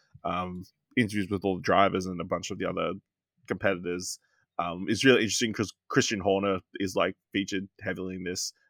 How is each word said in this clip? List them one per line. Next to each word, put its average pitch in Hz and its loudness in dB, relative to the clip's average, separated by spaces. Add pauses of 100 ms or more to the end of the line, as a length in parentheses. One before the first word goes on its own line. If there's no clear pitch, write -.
(240)
Um, 90 -4 (340)
interviews 104 0
with 101 -2
all 95 2
the - -8
drivers 95 4
and 90 -6
a 85 -6
bunch 90 -4
of 95 -6
the 95 -4
other 87 -2 (520)
competitors. 90 -2 (380)
Um, 87 -4
it's 101 0
really 127 8
interesting 110 0
'cause 101 -2 (180)
Christian 117 2
Horner 98 2 (140)
is, 95 -4
like, 95 2 (160)
featured 98 -2 (120)
heavily 92 -6
in 92 -10
this. 90 -6 (160)